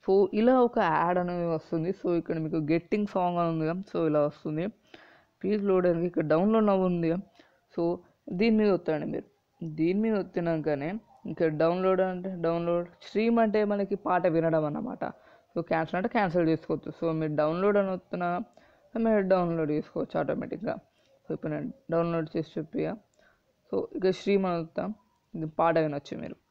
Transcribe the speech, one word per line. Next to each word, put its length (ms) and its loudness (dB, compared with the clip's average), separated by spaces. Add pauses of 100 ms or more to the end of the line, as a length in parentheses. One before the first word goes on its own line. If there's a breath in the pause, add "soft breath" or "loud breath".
So, 80 4 (240)
ఇలా 160 6 (100)
ఒక 120 -2 (180)
యాడ్ 260 2
అనేది 300 -2
వస్తుంది. 480 -2
So, 80 -4 (100)
ఇక్కడ 260 -2
మీకు 140 -2 (140)
గెట్టింగ్ 420 0
సాంగ్ 280 0
అని 120 0
ఉందిగా. 200 -2 (180)
So, 60 -4 (120)
ఇలా 180 2
వస్తుంది. 360 -6 (760 loud breath)
ప్లీజ్ 300 -2
లోడ్ 200 4
అని 200 2
ఇక్కడ 220 -2
డౌన్లోడ్ 380 4
now 60 4 (140)
ఉందిగా. 280 0 (560 soft breath)
So, 100 -4 (560 soft breath)
దీని 200 4
మీద 160 6
వత్తండి 380 -2
మీరు. 140 -8 (520)
దీని 240 2
మీద 160 2
వత్తినాకనే 680 -2 (420)
ఇక్కడ 160 0 (140)
డౌన్లోడ్ 480 2
అంటే 220 -8 (140)
డౌన్లోడ్, 440 0 (180)
స్ట్రీమ్ 360 2
అంటే 280 2
మనకి 340 -2
పాట 180 2 (120)
వినడం 340 2
అన్నమాట. 340 -8 (500 soft breath)
So, 180 -4
క్యాన్సిల్ 280 -2
అంటే 180 -4
క్యాన్సిల్ 360 2
చేసుకోవచ్చు. 460 -4
So, 60 -4 (160)
మీరు 200 -2
డౌన్లోడ్ 400 2
అని 140 -2
వస్తున్నా 340 -6 (800 soft breath)
మీరు 260 4
డౌన్లోడ్ 440 2
చేసుకోవచ్చు 460 -8
ఆటోమేటిక్‌గా. 540 -6 (460 soft breath)
So, 140 -20
ఇప్పుడు 180 -6
నేను 180 -8 (220)
డౌన్లోడ్ 400 -2
చేసి 220 -6
చూపిగా. 360 -6 (760 soft breath)
So, 60 -6 (220)
ఇక 220 2
స్ట్రీమ్ 320 2
అని 140 -2
వస్తాం, 220 -6 (520)
ఇది 100 -6 (120)
పాట 140 4 (120)
వినొచ్చు 360 -8
మీరు. 160 -14 (120)